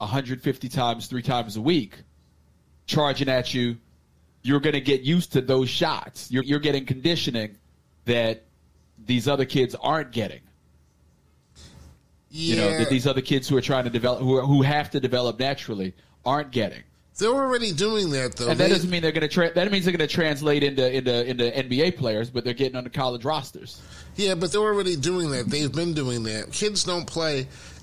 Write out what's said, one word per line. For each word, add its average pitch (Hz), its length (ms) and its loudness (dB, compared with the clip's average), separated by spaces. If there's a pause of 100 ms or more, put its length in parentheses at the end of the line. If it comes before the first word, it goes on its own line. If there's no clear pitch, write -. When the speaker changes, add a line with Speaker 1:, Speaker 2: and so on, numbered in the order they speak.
Speaker 1:
a 107 60 -6
hundred 127 360 -4
fifty 139 260 -2
times, 117 380 -2
three 123 160 -6
times 117 340 -2
a 110 40 -4
week, 135 340 0 (920)
charging 139 420 0
at 127 260 0
you, 120 220 0 (680)
you're 139 180 2
gonna 143 200 2
get 135 220 2
used 170 300 2
to 135 80 4
those 131 300 2
shots. - 600 -4
You're, 127 120 0
you're 143 160 0
getting 139 260 0
conditioning 131 720 -2 (500)
that 117 360 2 (640)
these 123 220 2
other 135 160 2
kids 127 360 0
aren't 143 300 -2
getting. 101 300 -6 (1900)
You 147 260 -2
know, 107 140 2
Speaker 2:
Yeah. 101 80 0
Speaker 1:
that 117 120 2
these 127 160 2
other 131 140 2
kids 131 280 0
who 139 80 4
are 120 60 4
trying 131 220 0
to 120 60 -2
develop, 123 300 0
who 131 160 4
are, 131 60 4
who 143 200 6
have 147 280 2
to 139 100 0
develop 123 380 0
naturally, 113 560 -4 (300)
aren't 139 260 0
getting. 113 320 -2 (360)
Speaker 2:
They're 208 100 2
already 247 440 0
doing 196 380 0
that, 131 260 -2
though. 120 120 -2
Speaker 1:
And 120 100 2
that 139 60 6
Speaker 2:
They - 80 6
Speaker 1:
doesn't 175 160 2
mean 175 140 -2
they're 156 100 2
gonna 156 160 0
tra-, 170 240 2
that 185 180 2
means 190 140 0
they're 180 80 4
gonna 160 160 2
translate 147 540 2
into, 135 340 2
into, 123 320 0
into 120 260 0
N 131 140 -2
B 127 140 2
A 143 80 4
players, 117 400 -2
but 127 120 -2
they're 123 120 -2
getting 131 200 -2
on 123 100 -6
the 123 60 -12
college 123 340 -2
rosters. - 560 -6 (360)
Speaker 2:
Yeah, 190 180 2
but 170 160 -2
they're 208 120 2
already 202 340 0
doing 165 340 -2
that. 123 180 -2
They've 147 240 0
been 170 200 -2
doing 127 320 -2
that. 107 280 -6
Kids 208 320 -2
don't 175 220 -4
play. 147 400 -2 (360)